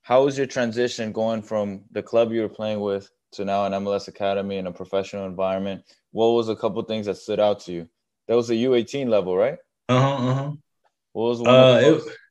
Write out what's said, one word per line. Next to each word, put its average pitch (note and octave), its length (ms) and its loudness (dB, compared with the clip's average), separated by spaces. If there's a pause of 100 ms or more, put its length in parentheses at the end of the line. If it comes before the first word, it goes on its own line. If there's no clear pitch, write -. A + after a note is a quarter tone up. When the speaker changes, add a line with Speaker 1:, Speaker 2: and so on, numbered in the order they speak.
Speaker 1:
How C3 220 4
was C#3 140 -2
your C3+ 80 -2
transition A#2+ 680 -4
going A2 300 -4
from G2+ 480 -6
the G#2 120 -6
club A#2 300 0
you A2+ 100 -2
were G#2 60 -4
playing G#2+ 320 -6
with G2 300 -4 (220)
to G2+ 120 -8
now G2 200 0
an G2 100 -2
M G2 120 -4
L G2+ 80 -2
S G2 140 -6
academy G2 500 -4
in F#2 80 -8
a F2+ 60 -8
professional F#2+ 540 -6
environment? F#2+ 560 -4 (300)
What A2+ 160 2
was A#2 200 2
a G#2+ 80 -2
couple A2 280 -4
things A2 220 -6
that F#2+ 100 -4
stood G#2+ 240 -4
out G#2 200 2
to F2+ 120 -14
you? E2+ 160 -10 (400)
That A2+ 80 2
was A#2+ 120 0
the A#2 80 0
U B2+ 180 2
eighteen B2 360 0
level, F#2 260 0
right? B2+ 220 0 (300)
Speaker 2:
Uh-huh, B2+ 420 2
uh-huh. C#3 220 -4 (600)
Speaker 1:
What A2 120 -4
was A#2+ 160 -2
one A#2+ 100 4
Speaker 2:
Uh, B2+ 80 10
Speaker 1:
of B2+ 220 8
the C#3 80 6
Speaker 2:
it D#3 40 8
Speaker 1:
most - 180 -2 (200)